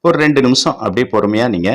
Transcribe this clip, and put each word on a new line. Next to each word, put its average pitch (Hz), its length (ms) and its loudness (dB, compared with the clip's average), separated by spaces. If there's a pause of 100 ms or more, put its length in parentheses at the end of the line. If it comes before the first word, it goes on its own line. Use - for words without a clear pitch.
ஒரு 170 140 2
ரெண்டு 147 240 2
நிமிஷம் 131 360 0
அப்படியே 123 340 -2
பொறுமையா 107 380 0
நீங்க 92 260 -2